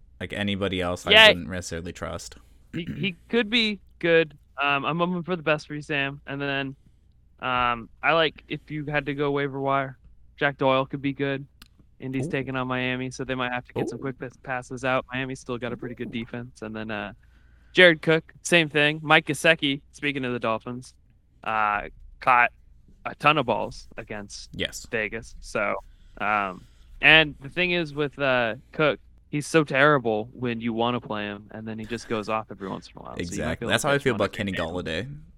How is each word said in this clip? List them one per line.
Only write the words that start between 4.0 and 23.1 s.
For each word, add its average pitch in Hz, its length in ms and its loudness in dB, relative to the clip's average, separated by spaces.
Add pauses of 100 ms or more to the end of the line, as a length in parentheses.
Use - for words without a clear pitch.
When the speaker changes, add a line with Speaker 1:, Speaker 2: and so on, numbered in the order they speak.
Speaker 2:
Um, 143 220 2
I'm 147 140 0
hoping 175 260 0
for 180 100 -2
the 165 80 -6
best 151 240 2
for 151 80 -8
you, 147 80 -6
Sam. 143 440 -2
And 139 140 -6
then, 139 360 -2 (640)
um, 123 480 0 (140)
I 139 100 4
like 160 360 2
if - 220 -10
you 151 160 -6
had 147 200 -2
to 143 80 -4
go 143 180 0
waiver 143 280 -2
wire, 135 380 -2 (380)
Jack 143 200 0
Doyle 135 300 2
could 139 160 -10
be 139 100 -2
good. 139 320 -4 (560)
Indy's 131 260 -4
Speaker 1:
Ooh. 175 40 -6
Speaker 2:
taking 135 260 -4
on 127 120 -2
Miami, 127 420 -2
so 131 140 -8
they 127 100 -4
might 123 180 -2
have 123 140 -6
to - 60 -20
get 120 160 -2
some - 100 -8
Speaker 1:
Ooh. - 40 -10
Speaker 2:
quick 135 160 -8
pass-, 127 240 -12
passes 127 420 -8
out. 127 280 2
Miami's 131 280 -6
still 123 180 -6
got 120 140 -4
a 120 40 -6
pretty 120 180 -10
good 117 140 -8
Speaker 1:
Ooh. 117 160 -8
Speaker 2:
defense. 120 380 -12
And 110 120 -10
then, 110 160 -8
uh, 101 220 -6 (600)
Jared 175 300 8
Cook, 160 300 2 (100)
same 165 260 4
thing. 147 340 2
Mike 156 240 6
Gesicki, 147 540 2 (120)
speaking 139 320 -4
of 123 80 -2
the 120 80 -4
Dolphins, 123 540 -4 (500)
uh, 107 380 2 (380)
caught 120 300 6 (540)
a 120 120 -6